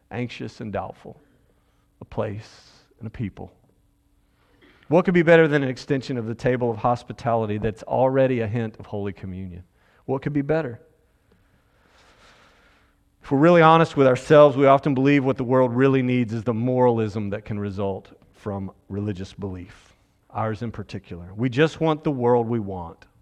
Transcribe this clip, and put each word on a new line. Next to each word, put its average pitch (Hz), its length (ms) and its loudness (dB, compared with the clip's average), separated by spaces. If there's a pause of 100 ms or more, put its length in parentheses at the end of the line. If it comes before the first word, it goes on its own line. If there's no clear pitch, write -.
(100)
anxious, 120 500 -10
and 110 120 -12
doubtful? - 480 -10 (800)
A - 40 -18
place - 680 -12 (280)
and 113 80 -14
a 110 40 -12
people. 92 420 -12 (1400)
What 175 140 4
could 185 100 2
be 175 80 4
better 165 240 8
than 147 160 2
an 135 60 -2
extension 131 500 -4
of 110 80 -6
the 117 80 -6
table 123 340 -2
of 110 100 -4
hospitality 113 800 -2
that's 107 260 -6
already 131 560 0
a 110 80 -4
hint 110 320 -6
of - 60 -18
Holy 101 260 -8
Communion? 92 500 -12 (420)
What 135 160 -6
could 147 120 -6
be 143 100 0
better? 139 380 -4 (2500)
If - 80 -10
we're 139 80 2
really 165 240 6
honest 160 340 6
with 135 120 6
ourselves, 147 480 6
we 139 100 4
often 139 280 4
believe 139 300 2
what 131 120 0
the 131 80 -4
world 127 280 2
really 135 300 2
needs 123 300 -2
is 113 100 -6
the 120 120 -2
moralism 113 760 0
that 107 140 -8
can 104 160 -8
result 98 500 -6 (220)
from 101 400 -10 (160)
religious 98 440 -8
belief, 92 640 -14 (340)
ours 110 340 -6
in 113 100 -10
particular. 90 640 -16
We 123 140 -2
just 143 300 0
want 156 220 -2
the 160 80 -2
world 120 380 2
we 117 100 -2
want. 95 460 -10 (180)